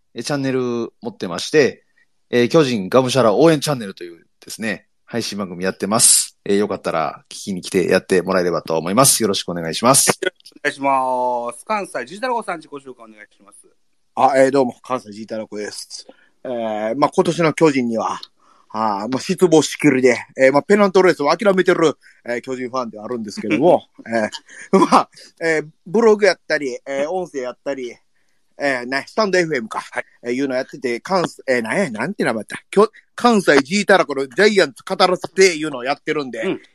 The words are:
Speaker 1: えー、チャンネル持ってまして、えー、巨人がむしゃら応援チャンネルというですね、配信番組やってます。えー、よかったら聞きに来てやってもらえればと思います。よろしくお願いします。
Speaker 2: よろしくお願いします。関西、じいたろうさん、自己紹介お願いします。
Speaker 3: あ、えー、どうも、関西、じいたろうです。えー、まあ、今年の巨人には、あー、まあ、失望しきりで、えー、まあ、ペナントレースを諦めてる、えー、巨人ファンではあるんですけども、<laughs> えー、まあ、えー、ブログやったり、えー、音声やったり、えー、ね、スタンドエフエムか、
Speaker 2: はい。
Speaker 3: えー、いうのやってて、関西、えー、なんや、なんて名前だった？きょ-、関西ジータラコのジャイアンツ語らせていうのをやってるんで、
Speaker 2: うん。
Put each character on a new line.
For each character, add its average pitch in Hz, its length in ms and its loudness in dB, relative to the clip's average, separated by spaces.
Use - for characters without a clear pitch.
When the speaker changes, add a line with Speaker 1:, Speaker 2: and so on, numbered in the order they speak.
Speaker 1:
え 117 60 -10
ー、 - 20 -6
チ 151 100 -6
ャ 143 40 -2
ン 139 60 -4
ネ 135 100 -2
ル 123 400 -4
持 113 80 -10
っ 101 60 -14
て - 100 -8
ま 87 140 -6
し - 100 -8
て、 143 340 2
え 120 140 4
ー、 117 40 2
巨 165 140 4
人 113 260 -2
が 131 140 4
む 127 80 -2
し 135 60 -2
ゃ 123 80 4
ら 107 100 4
応 151 160 6
援 151 80 2
チ 131 100 -6
ャ 151 60 -2
ン 123 60 -6
ネ 107 60 -10
ル 95 100 -14
と 90 80 -16
い 85 120 -16
う 82 80 -20
で - 120 -20
す 95 100 -12
ね、 104 240 -6
配 117 160 -8
信 104 160 -8
番 98 120 -8
組 87 160 -8
や 92 80 -2
っ - 40 -10
て 95 120 -4
ま 110 100 2
す。 - 460 0
え 101 80 0
ー、 101 60 4
よ 104 100 0
か 98 80 -6
っ - 40 -8
た 85 120 -6
ら 78 360 -4
聞 - 60 -20
き 101 80 -6
に 87 60 -8
来 - 100 -12
て 87 160 2
や 92 120 4
っ - 80 -10
て 92 160 2
も 95 120 -2
ら 92 80 2
え - 20 -2
れ 87 80 -2
ば 80 100 -4
と 82 160 -2
思 80 100 -4
い 95 60 -4
ま 131 100 4
す。 - 160 2
よ 110 80 0
ろ 98 60 -2
し - 80 -6
く - 60 -14
お 87 60 -6
願 82 140 -8
い 80 60 -6
し - 100 -4
ま 127 120 6
す。 - 120 2
Speaker 2:
よ - 140 0
ろ - 80 -2
し - 200 -18
く - 60 -20
お - 60 -20
願 143 100 -2
い - 20 -10
し 139 60 -16
ま 127 760 -2
す。 - 80 -20
関 208 200 -4
西、 131 200 -10
じ 160 100 -16
い 208 40 -16
た 254 80 -6
ろ 240 100 -2
う 214 40 -8
さ 190 120 -8
ん、 165 40 -12
自 151 100 -20
己 - 40 -20
紹 135 220 -16
介 117 100 -20
お 110 40 -20
願 107 160 -20
い - 100 -20
し - 80 -20
ま 101 100 -20
す。 - 160 -20
Speaker 3:
あ、 131 220 2
え 135 120 6
ー、 - 20 -2
ど 139 120 2
う - 40 0
も、 120 160 -8
関 127 180 -8
西、 104 120 -20
じ 107 100 -16
い 107 40 -18
た 113 100 -12
ろ 110 140 -10
う 104 80 -12
で 104 120 -10
す。 - 360 -16
え - 40 -10
ー、 113 480 -4
ま 143 120 2
あ、 - 60 -14
今 185 100 2
年 165 180 -2
の 156 100 2
巨 160 180 4
人 131 180 0
に 113 100 -4
は、 95 200 -4
あ 107 360 -2
ー、 - 40 -6
ま 131 80 -2
あ、 - 20 -12
失 185 260 0
望 160 160 6
し - 140 -6
き 151 120 2
り 127 120 2
で、 123 180 4
え 131 100 6
ー、 135 40 2
ま 143 80 2
あ、 - 20 2
ペ 202 140 2
ナ 202 100 4
ン 185 60 0
ト 185 100 4
レ 180 80 4
ー 151 40 4
ス 147 80 -6
を 147 120 2
諦 196 200 2
め 185 100 2
て 180 100 4
る、 165 240 0
え 120 120 -6
ー、 117 40 -8
巨 131 160 -10
人 123 140 -8
フ 127 60 -6
ァ 127 80 -4
ン 113 60 -12
で 107 80 -16
は 104 60 -14
あ 110 40 -12
る 120 100 -6
ん 113 40 -8
で 104 80 -10
す 104 100 -12
け 113 80 -6
ど 104 100 0
も、 147 380 4
<laughs> - 120 -18
え - 680 -2
ー、 - 20 6
ま - 80 4
あ、 - 140 2
え 160 180 0
ー、 151 100 -6
ブ 190 140 0
ロ 220 160 6
グ 208 80 0
や 180 100 4
っ - 120 -20
た 151 100 -2
り、 131 300 -6
え 139 200 -4
ー、 160 40 -6
音 180 200 -8
声 139 120 -8
や 123 100 -8
っ - 100 -20
た 139 120 -6
り、 120 200 -10
え 135 220 -2
ー、 120 40 -10
ね、 135 200 -4
ス - 80 -20
タ 220 100 0
ン 196 60 -2
ド 180 80 2
エ 175 60 4
フ 156 100 -6
エ 127 60 -2
ム 110 80 -8
か、 - 100 -10
Speaker 2:
は - 220 -10
い。 - 40 -6
Speaker 3:
え 120 60 -4
ー、 - 20 -2
い 127 80 -4
う 139 80 -2
の 131 80 -4
や 131 60 -2
っ - 40 -10
て 147 140 -16
て、 117 180 -4
関 175 300 -2
西、 - 180 -20
え 127 120 2
ー、 117 40 -2
な 113 120 -4
ん 165 40 -2
や、 185 140 0
な 107 160 -6
ん 202 60 -6
て 214 100 -2
名 135 80 0
前 110 100 -6
だ - 140 -14
っ - 40 -16
た？ - 80 -20
き - 100 -4
ょ-、 220 120 6
関 226 260 4
西 156 180 6
ジ 139 240 0
ー - 20 -6
タ 196 140 6
ラ 160 60 2
コ 139 120 -6
の 135 100 -4
ジ 131 80 -16
ャ 202 140 6
イ 202 120 2
ア 156 60 4
ン 131 60 -6
ツ - 120 -20
語 190 120 -6
ら 180 200 2
せ - 160 -8
て 190 220 4
い 151 100 -6
う 156 60 -4
の 131 80 -8
を 120 60 -10
や 135 80 -2
っ 143 100 -10
て 156 100 -4
る 151 120 -4
ん 123 80 -12
で、 113 100 -8
Speaker 2:
う - 60 -4
ん。 - 120 -4